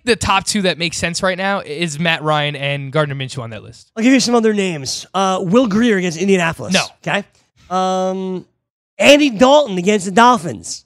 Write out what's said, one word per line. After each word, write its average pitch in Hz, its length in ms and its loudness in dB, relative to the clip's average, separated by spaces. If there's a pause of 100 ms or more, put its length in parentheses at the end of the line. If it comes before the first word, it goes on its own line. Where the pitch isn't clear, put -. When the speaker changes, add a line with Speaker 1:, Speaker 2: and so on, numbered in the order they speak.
Speaker 1:
the 233 100 2
top 196 300 -2
two 208 180 -2
that 170 140 0
make 170 160 -4
sense 170 300 -6
right 185 140 -2
now 196 240 -2
is 147 380 -6
Matt 160 240 0
Ryan 147 320 0
and 139 360 -6
Gardner 147 240 -2
Minshew 131 260 -8
on 113 100 -10
that 107 120 -14
list. - 320 -20
Speaker 2:
I'll 226 80 -4
give 254 100 6
you 262 60 6
some 240 160 0
other 220 180 4
names. 175 600 -4
Uh, 190 280 0
Will 220 260 2
Greer 214 300 2
against 180 200 -4
Indianapolis. 175 560 0
Speaker 1:
No. 165 100 2 (220)
Speaker 2:
Okay. 190 180 -4 (460)
Um, 185 760 -4 (500)
Andy 285 320 6
Dalton 254 480 4
against 180 280 0
the 202 60 -6
Dolphins. 175 760 2